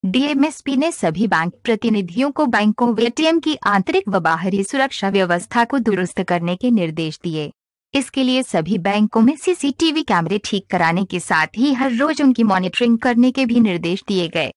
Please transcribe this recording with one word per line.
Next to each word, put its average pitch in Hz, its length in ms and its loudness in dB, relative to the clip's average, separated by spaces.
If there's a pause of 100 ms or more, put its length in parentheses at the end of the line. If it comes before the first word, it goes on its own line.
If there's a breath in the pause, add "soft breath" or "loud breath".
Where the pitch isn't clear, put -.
डीएमएसपी 277 720 -2
ने 311 160 0
सभी 175 340 -2
बैंक 170 260 -2 (120)
प्रतिनिधियों 220 640 -2
को 302 160 -2
बैंकों 226 480 0
व 208 60 -2
एटीएम 311 400 0
की 311 260 -4
आंतरिक 202 420 0
व 190 120 0
बाहरी 175 440 0
सुरक्षा 196 440 -4
व्यवस्था 185 560 0
को 277 140 -2
दुरुस्त 190 440 -2
करने 175 340 -2
के 247 140 -2
निर्देश 165 520 -2
दिए। 156 300 -6 (420)
इसके 269 280 -2
लिए 254 200 0
सभी 180 360 -2
बैंकों 208 420 0
में 254 160 4
सीसीटीवी 311 680 -2
कैमरे 180 420 0
ठीक 196 260 -6
कराने 170 340 0
के 180 160 -6
साथ 160 260 0 (100)
ही 269 160 2
हर 262 200 0
रोज 285 300 0
उनकी 254 200 4
मॉनिटरिंग 208 560 2
करने 240 320 4
के 262 160 0
भी 240 140 4
निर्देश 180 480 2
दिए 180 200 0
गए। 156 280 -2